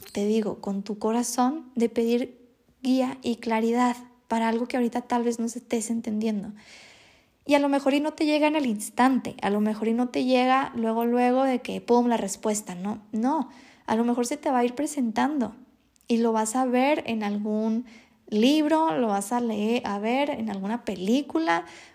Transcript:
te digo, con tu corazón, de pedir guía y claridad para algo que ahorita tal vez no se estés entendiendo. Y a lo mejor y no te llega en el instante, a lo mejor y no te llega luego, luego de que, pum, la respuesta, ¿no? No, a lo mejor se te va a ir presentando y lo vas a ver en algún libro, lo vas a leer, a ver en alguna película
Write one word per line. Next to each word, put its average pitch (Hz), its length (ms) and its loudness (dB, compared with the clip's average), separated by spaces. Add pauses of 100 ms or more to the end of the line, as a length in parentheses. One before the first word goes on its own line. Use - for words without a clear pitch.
(100)
te 202 160 -2
digo, 214 340 0
con 196 220 -6
tu 202 160 -8
corazón, 240 760 -2
de 226 120 2
pedir 240 500 -2 (440)
guía 254 400 0
y 233 140 -2
claridad 233 600 0 (300)
para 226 220 0
algo 233 180 -2
que 254 100 -4
ahorita 247 260 0
tal 247 200 -2
vez 233 160 -2
no 226 100 -2
se 240 120 -10
estés 226 300 -4
entendiendo. 220 640 -4 (960)
Y 285 80 2
a 285 60 6
lo 285 80 2
mejor 277 260 2
y 294 60 4
no 302 140 -2
te 311 120 0
llega 302 220 4
en 302 80 0
el 294 100 0
instante, 240 720 0
a 196 100 -2
lo 208 100 0
mejor 214 260 0
y 226 80 2
no 247 140 0
te 262 160 -2
llega 254 500 2
luego, 226 300 0
luego 247 400 4
de 254 160 0
que, 185 200 -8
pum, 240 280 4
la 233 80 2
respuesta, 208 580 -4
¿no? 190 260 -6 (120)
No, 254 380 -2 (360)
a - 80 0
lo 226 100 2
mejor 240 220 0
se 294 100 -4
te 302 140 -2
va 254 80 2
a 240 60 2
ir 247 100 0
presentando 254 800 -2 (540)
y 233 80 2
lo 226 160 2
vas 220 240 0
a 262 100 2
ver 262 400 2
en 220 160 -4
algún 214 640 -2 (420)
libro, 302 680 2
lo 247 80 2
vas 202 260 -2
a 240 80 0
leer, 226 460 -2
a 202 120 -4
ver 247 320 0
en 226 200 -4
alguna 202 340 -6
película 285 800 0 (300)